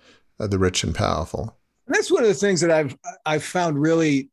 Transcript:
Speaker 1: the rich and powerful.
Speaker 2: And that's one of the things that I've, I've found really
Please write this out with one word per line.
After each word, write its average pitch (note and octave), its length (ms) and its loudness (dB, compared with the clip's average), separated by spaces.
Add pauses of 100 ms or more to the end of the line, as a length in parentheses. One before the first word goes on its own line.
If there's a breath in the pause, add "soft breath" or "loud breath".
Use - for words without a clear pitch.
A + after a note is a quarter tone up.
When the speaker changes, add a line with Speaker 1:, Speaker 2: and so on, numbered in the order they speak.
(380 soft breath)
Speaker 1:
the G2+ 200 -2
rich F#2 260 0
and E2+ 100 -4
powerful. F#2 580 -4 (340)
Speaker 2:
And C#4 80 -2
that's G#4 160 0
one D#4+ 140 4
of A3 40 4
the F#3+ 60 2
things F#3+ 280 0
that E3+ 100 4
I've, D3+ 240 0 (300)
I've D#3 180 -2
found E3+ 360 -2
really D3+ 520 2